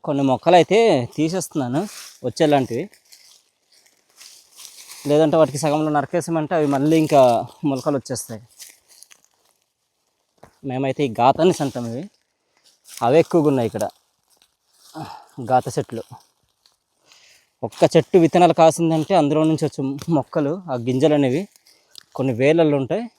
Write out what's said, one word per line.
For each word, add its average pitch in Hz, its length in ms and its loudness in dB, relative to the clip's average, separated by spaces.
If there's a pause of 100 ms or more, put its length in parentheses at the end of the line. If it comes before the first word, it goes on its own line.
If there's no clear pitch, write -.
కొన్ని 139 240 -2
మొక్కలు 170 300 4
అయితే 180 180 2 (400)
తీసేస్తున్నాను 156 640 -4 (460)
వచ్చేలాంటివి, 139 580 0 (2250)
లేదంటే 151 300 4
వాటికి 139 240 2
సగంలో 156 320 0
నరకేసామంటే 156 600 -4
అవి 151 180 0
మళ్ళీ 151 280 0
ఇంకా 151 160 4 (500)
మొలకలు 135 300 -4
వచ్చేస్తాయి. 113 420 -12 (2250)
మేమైతే 135 380 -4
ఈ - 20 -4 (100)
గాత 127 240 4
అనేసి 175 220 2
అంటాం 123 260 -6
ఇవి, 127 120 -10 (1040)
అవే 143 160 4
ఎక్కువగా 156 280 2
ఉన్నాయి 120 200 0
ఇక్కడ 104 140 -8 (1700)
గాత 127 140 2 (100)
చెట్లు. 113 280 -8 (1600)
ఒక్క - 160 -4 (100)
చెట్టు 165 300 2
విత్తనాలు 165 380 2
కాసిందంటే 160 600 2
అందులో 147 300 0
నుంచి 160 160 -2
వచ్చే 139 160 -8 (340)
మొక్కలు, 147 380 -4 (160)
ఆ 131 40 -4 (140)
గింజలు 143 300 2
అనేవి 139 240 0 (720)
కొన్ని 131 240 -4
వేలల్లో 151 420 2
ఉంటాయి. 202 220 -6 (140)